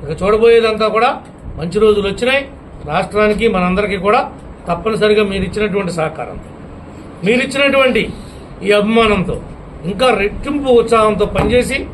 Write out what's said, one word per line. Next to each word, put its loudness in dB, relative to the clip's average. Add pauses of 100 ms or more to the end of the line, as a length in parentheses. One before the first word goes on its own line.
ఇక -8 (100)
చూడబోయేదంతా 4
కూడా 4 (500)
మంచి -4
రోజులు 4
వచ్చినాయి. 0 (480)
రాష్ట్రానికి 0 (100)
మనందరికీ 0
కూడా 4 (480)
తప్పనిసరిగా 2
మీరు -2
ఇచ్చినటువంటి -2
సహకారంతో, -6 (760)
మీరు 2
ఇచ్చినటువంటి 2 (600)
ఈ -2 (100)
అభిమానంతో 2 (540)
ఇంకా 0 (140)
రెట్టింపు -4 (120)
ఉత్సాహంతో 2 (100)
పనిచేసి 2 (160)